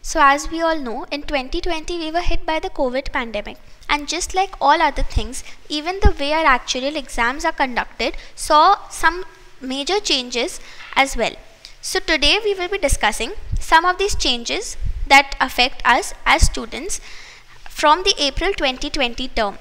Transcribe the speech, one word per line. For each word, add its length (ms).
So 220
as 260
we 120
all 180
know, 320
in 120
twenty 360
twenty 380
we 120
were 120
hit 240
by 120
the 120
covid 420
pandemic. 460
And 180
just 260
like 280
all 200
other 220
things, 400
even 340
the 160
way 140
our 140
actuarial 500
exams 480
are 80
conducted 640
saw 440
some 360
major 400
changes 640
as 220
well. 180
So 180
today 420
we 120
will 160
be 80
discussing 560
some 240
of 140
these 180
changes 600
that 340
affect 420
us 300
as 180
students 580
from 360
the 140
April 360
twenty 360
twenty 380
term. 340